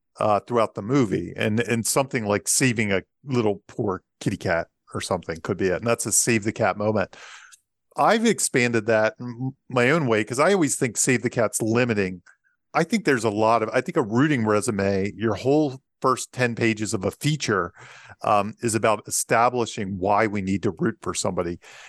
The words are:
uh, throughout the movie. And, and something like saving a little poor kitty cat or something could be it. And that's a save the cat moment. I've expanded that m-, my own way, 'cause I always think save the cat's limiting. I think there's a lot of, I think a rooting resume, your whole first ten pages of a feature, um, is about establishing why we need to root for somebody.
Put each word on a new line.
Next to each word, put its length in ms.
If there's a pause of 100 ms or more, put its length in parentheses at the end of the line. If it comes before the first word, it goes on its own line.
(200)
uh, 220
throughout 340
the 60
movie. 540
And, 260
and 260
something 380
like 220
saving 440
a 100 (240)
little 420
poor 360 (160)
kitty 180
cat 300 (260)
or 80
something 400
could 160
be 120
it. 80
And 100
that's 180
a 60
save 320
the 80
cat 260
moment. 380 (800)
I've 280
expanded 640
that 320
m-, 360 (140)
my 220
own 160
way, 160
'cause 160
I 140
always 220
think 220
save 240
the 80
cat's 320
limiting. 600 (520)
I 100
think 220
there's 180
a 60
lot 320
of, 80
I 120
think 160
a 40
rooting 440
resume, 720
your 200
whole 440 (220)
first 300
ten 240
pages 380
of 120
a 60
feature, 600 (520)
um, 380
is 140
about 320
establishing 920
why 280
we 140
need 220
to 80
root 300
for 120
somebody. 460 (300)